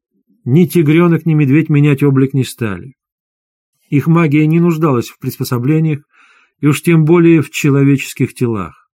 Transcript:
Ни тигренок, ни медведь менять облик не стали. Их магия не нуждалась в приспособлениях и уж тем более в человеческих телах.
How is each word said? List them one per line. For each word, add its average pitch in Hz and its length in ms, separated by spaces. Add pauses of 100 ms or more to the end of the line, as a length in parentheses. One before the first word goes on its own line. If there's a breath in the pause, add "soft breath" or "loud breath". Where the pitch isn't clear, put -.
(440)
Ни 151 220
тигренок, 165 580
ни 165 80
медведь 151 380
менять 143 320
облик 135 320
не 131 100
стали. 104 520 (920)
Их 143 200
магия 156 380
не 165 140
нуждалась 156 480
в - 100
приспособлениях 139 840 (560 soft breath)
и 143 60
уж 147 160
тем 165 240
более 165 340
в 135 100
человеческих 139 840
телах. 104 640